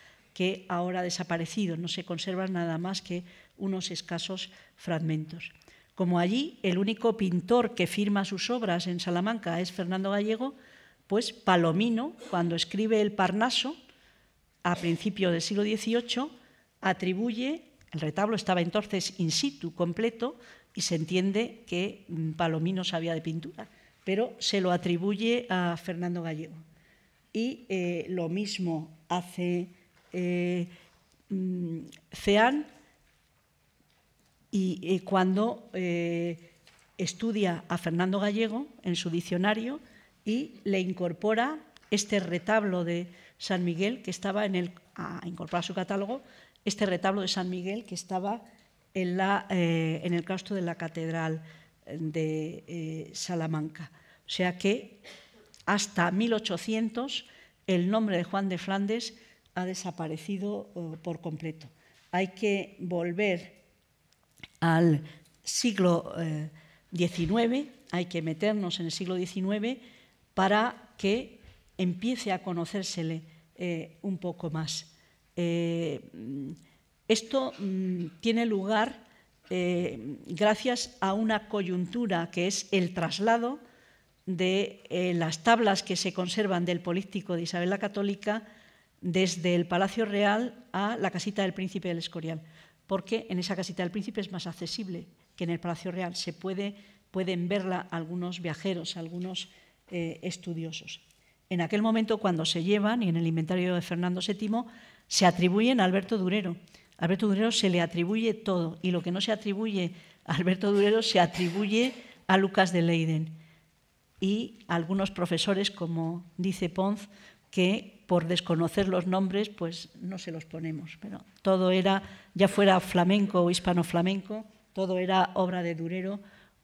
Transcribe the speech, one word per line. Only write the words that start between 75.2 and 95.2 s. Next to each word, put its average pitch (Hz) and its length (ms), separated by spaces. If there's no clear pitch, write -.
Eh, 170 640
mm, 131 400
esto, 226 500
mm, 185 640
tiene 226 260
lugar... 214 540
Eh, 175 640
gracias 214 760
a 190 120
una 214 360
coyuntura 180 840
que 175 140
es - 260
el 180 220
traslado 233 640
de, 190 640
eh, 180 240
las 165 300
tablas 226 400
que 180 140
se 180 180
conservan 180 500
del 175 160
políptico 180 560
de 165 60
Isabel 175 260
la 196 80
Católica 202 720
desde 175 520
el 170 120
Palacio 196 400
Real 208 640
a 202 240
la 185 140
casita 196 320
del 185 100
Príncipe 190 360
del 170 100
Escorial, 160 420
porque 226 420
en 180 100
esa 180 160
casita 180 280
del 180 100
Príncipe 208 300
es 185 100
más 180 140
accesible 170 580